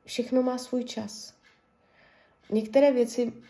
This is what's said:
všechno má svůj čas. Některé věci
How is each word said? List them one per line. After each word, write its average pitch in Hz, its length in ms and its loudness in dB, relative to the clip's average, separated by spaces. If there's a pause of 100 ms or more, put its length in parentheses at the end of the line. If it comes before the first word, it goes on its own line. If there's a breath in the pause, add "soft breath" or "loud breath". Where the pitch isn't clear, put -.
všechno 254 380 -2
má 254 160 -2
svůj 247 260 -4
čas. - 500 -12 (1160 soft breath)
Některé 262 420 4
věci 240 400 0 (180)